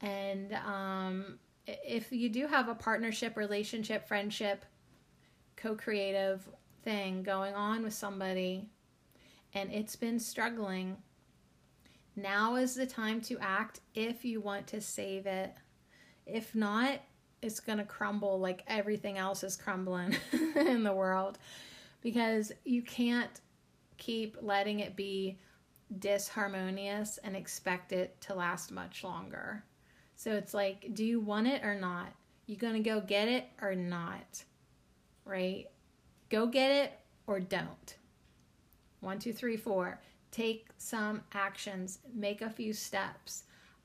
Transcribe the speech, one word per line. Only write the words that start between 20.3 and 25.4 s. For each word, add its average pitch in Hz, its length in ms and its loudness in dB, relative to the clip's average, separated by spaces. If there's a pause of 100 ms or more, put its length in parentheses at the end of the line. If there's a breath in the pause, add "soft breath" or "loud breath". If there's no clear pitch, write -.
<laughs> 320 200 2
in 247 280 6
the 202 80 4
world, 190 460 2 (640 loud breath)
because 220 520 4 (120)
you 240 180 4
can't 240 580 2 (560)
keep 220 440 -4
letting 208 400 2
it 196 160 -4
be 190 420 -2 (600 loud breath)